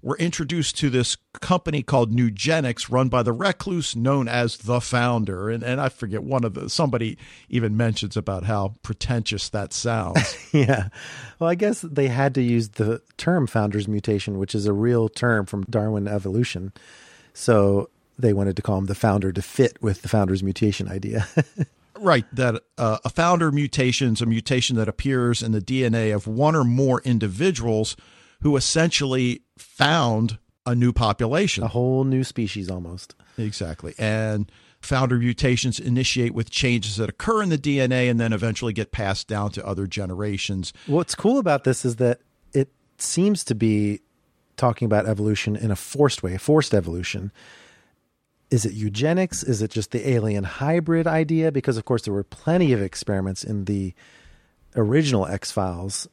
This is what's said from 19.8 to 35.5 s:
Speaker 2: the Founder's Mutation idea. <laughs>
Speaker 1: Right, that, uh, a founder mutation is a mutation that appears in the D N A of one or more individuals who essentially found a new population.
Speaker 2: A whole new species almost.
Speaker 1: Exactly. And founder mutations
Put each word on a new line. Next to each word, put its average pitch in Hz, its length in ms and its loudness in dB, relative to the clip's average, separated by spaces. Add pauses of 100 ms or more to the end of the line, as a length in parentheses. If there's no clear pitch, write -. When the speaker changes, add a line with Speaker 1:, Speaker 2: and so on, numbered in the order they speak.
Speaker 2:
the - 80 -10
Founder's 95 320 2
Mutation 95 460 0
idea. 101 440 -4
<laughs> - 60 0 (680)
Speaker 1:
Right, 170 220 4 (100)
that, 120 260 0 (160)
uh, 110 280 0
a 110 40 -2
founder 165 420 2
mutation 135 640 0
is 110 80 -2
a 117 40 0
mutation 117 500 0
that 110 140 0
appears 123 520 0
in 113 120 -2
the 107 80 0
D 131 240 0
N 113 100 2
A 110 160 2
of 104 160 -2
one 143 280 2
or 151 80 4
more 123 380 2
individuals 113 960 0 (460)
who 143 160 2
essentially 131 840 0 (160)
found 117 800 2 (280)
a 123 100 0
new 123 160 4
population. 120 720 0
Speaker 2:
A 113 40 -2
whole 127 360 2
new 131 200 2
species 101 460 -6
almost. 90 460 -10 (220)
Speaker 1:
Exactly. 85 600 -8
And 107 540 -2 (280)
founder 127 380 0
mutations 123 600 0